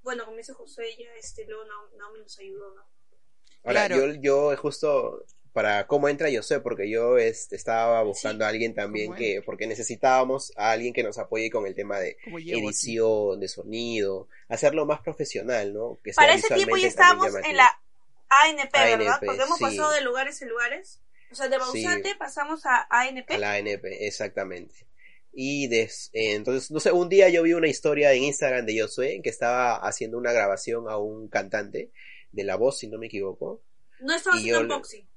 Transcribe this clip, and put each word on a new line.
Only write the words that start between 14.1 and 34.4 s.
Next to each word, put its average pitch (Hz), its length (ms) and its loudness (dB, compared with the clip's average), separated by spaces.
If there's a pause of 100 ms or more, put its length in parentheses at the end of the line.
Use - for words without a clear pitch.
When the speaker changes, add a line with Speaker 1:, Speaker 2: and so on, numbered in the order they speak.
Speaker 2:
hacerlo 147 360 2
más 147 160 -2
profesional, 113 720 -4
¿no? 113 300 -8
Que - 100 -10
sea 302 100 6
Speaker 1:
Para 320 120 8
ese 440 180 -2
tiempo 381 240 2
ya 370 100 2
Speaker 2:
visualmente 330 100 -2
también 359 280 8
Speaker 1:
estábamos - 0 - (240)
en 294 60 -2
Speaker 2:
llamativo. - 20 2
Speaker 1:
la 247 240 6 (460)
A 294 220 8
N 285 160 -4
P, 277 40 -16 (100)
¿verdad? 233 80 6
Speaker 2:
A - 80 6
N 220 100 0 (160)
P, - 60 -6
Speaker 1:
Porque - 160 -2
hemos 339 140 0
Speaker 2:
sí. 320 60 -2
Speaker 1:
pasado 302 300 0
de 285 80 0
lugares 269 400 -4
en 247 80 -12
lugares, 240 500 -6 (320)
o 240 40 -18
sea, 523 120 -4
de 523 80 0
Speaker 2:
Sí. - 40 0 (260)
Speaker 1:
Bausate 392 300 -2
pasamos 311 500 -6
a 262 240 2
A 247 180 2
N 262 160 -10
P. 311 100 -6
Speaker 2:
A - 40 -2
la 104 160 -2
A - 60 0
N 104 180 -4
P, 98 300 -8
exactamente. 95 680 -8 (560)
Y 139 360 -4
des-, 113 460 -2
eh, 110 200 0
entonces, 127 380 -2
no 151 100 -4
sé, 185 100 4
un 175 160 2
día 190 220 8
yo 170 140 4
vi 170 100 6
una 165 160 2
historia 147 440 4
en 127 100 4
Instagram 131 420 0
de 110 160 0
Josué 131 420 -2
que 123 60 0
estaba 120 480 0
haciendo 113 400 -4
una 120 160 0
grabación 110 560 0
a 107 80 -4
un 107 320 -6
cantante 101 640 -4 (420)
de 101 100 -6
La 98 140 -2
Voz, 127 220 0
si 117 80 -12
no 110 100 -12
me 113 100 -10
equivoco. 98 560 -8 (380)
Speaker 1:
No 277 120 -4
estaba 359 220 2
Speaker 2:
Y - 40 -2
Speaker 1:
haciendo 226 200 2